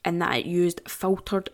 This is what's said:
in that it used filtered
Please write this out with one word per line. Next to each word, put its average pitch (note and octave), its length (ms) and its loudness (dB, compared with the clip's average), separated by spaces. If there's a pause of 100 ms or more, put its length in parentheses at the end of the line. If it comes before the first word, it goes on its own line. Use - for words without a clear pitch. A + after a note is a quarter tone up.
in E3+ 140 0
that E3+ 200 0
it - 80 -2
used F3 420 2
filtered F#3+ 640 -2